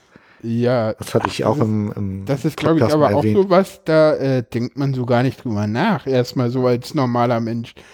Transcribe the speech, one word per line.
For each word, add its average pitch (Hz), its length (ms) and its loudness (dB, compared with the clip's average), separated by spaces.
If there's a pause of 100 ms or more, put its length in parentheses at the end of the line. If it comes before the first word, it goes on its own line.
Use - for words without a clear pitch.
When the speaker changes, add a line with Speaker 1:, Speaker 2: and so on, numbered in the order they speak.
(420)
Speaker 1:
Ja. 117 520 0
Speaker 2:
Das - 200 -12
hatte - 140 0
ich - 160 -8
Speaker 1:
Das - 40 2
Speaker 2:
auch 117 100 2
Speaker 1:
ist, 135 60 2
Speaker 2:
im, 107 320 -2
im 98 300 -6
Speaker 1:
das 135 200 -4
ist, 151 120 -4
glaub 160 200 2
ich, 139 40 4
Speaker 2:
Podcast 120 140 2
Speaker 1:
aber 147 100 4
Speaker 2:
mal 104 100 4
Speaker 1:
auch 143 80 0
Speaker 2:
erwähnt. 110 140 2
Speaker 1:
so 196 120 2
was, 190 340 0
da, 156 320 4
äh, 131 280 0
denkt 120 340 -6
man 139 160 -2
so 127 120 -4
gar 120 180 2
nicht 135 200 -4
drüber 107 240 -2
nach, 151 400 0
erstmal 123 420 0
so 127 180 0
als 120 260 -2
normaler 120 460 2
Mensch, 117 340 -6 (200)